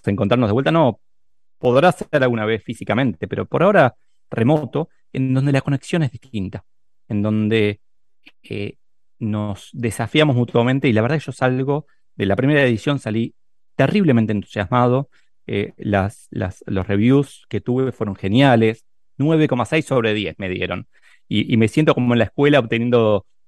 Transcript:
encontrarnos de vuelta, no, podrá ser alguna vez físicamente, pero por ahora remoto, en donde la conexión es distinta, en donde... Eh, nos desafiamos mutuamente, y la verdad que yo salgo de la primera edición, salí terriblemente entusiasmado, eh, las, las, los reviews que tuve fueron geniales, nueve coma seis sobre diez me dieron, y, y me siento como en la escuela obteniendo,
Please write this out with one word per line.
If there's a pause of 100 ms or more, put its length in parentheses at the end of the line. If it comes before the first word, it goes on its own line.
encontrarnos
de
vuelta,
no, (560)
podrá
ser
alguna
vez
físicamente,
pero
por
ahora (360)
remoto, (240)
en
donde
la
conexión
es
distinta, (460)
en
donde... (640)
Eh, (440)
nos
desafiamos
mutuamente,
y
la
verdad
que
yo
salgo (300)
de
la
primera
edición,
salí (400)
terriblemente
entusiasmado, (340)
eh,
las,
las,
los
reviews
que
tuve
fueron
geniales, (340)
nueve
coma
seis
sobre
diez
me
dieron, (400)
y,
y
me
siento
como
en
la
escuela
obteniendo, (200)